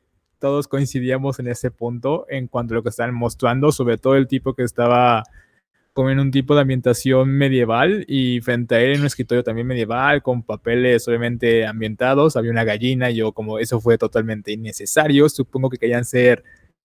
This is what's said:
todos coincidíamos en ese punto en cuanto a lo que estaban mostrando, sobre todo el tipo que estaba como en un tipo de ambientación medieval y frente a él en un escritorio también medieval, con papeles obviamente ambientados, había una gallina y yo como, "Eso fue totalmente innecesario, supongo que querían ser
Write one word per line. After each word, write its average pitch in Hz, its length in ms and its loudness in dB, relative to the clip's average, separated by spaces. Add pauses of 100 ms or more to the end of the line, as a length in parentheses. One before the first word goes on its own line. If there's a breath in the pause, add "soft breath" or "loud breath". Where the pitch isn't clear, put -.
(400)
todos 143 280 -2
coincidíamos 135 720 -4
en 123 80 -8
ese 120 240 -4
punto 120 580 -4
en 131 180 -8
cuanto 117 260 -6
a - 20 -4
lo 113 80 -2
que 117 60 -4
estaban 120 240 -4
mostrando, 123 580 0
sobre 120 260 0
todo 135 180 2
el 135 120 2
tipo 131 260 -4
que 127 100 -4
estaba 120 600 2 (720 soft breath)
como 135 160 0
en 135 100 0
un 135 120 0
tipo 139 240 2
de 147 60 6
ambientación 131 680 2
medieval 135 800 2
y 123 340 -2
frente 120 320 -2
a 117 80 4
él 131 120 4
en 143 80 0
un 143 40 0
escritorio 123 380 -2
también 117 240 -6
medieval, 127 560 -2
con 123 180 -2
papeles 117 680 0
obviamente 117 600 0
ambientados, 123 680 0
había 113 140 -2
una 117 140 0
gallina 123 480 -2
y 113 60 -2
yo 110 140 -2
como, 107 280 -8
"Eso 117 200 -2
fue 113 200 2
totalmente 110 520 -4
innecesario, 139 800 2
supongo 131 400 -4
que 127 80 -8
querían 120 260 0
ser 123 400 4 (420 soft breath)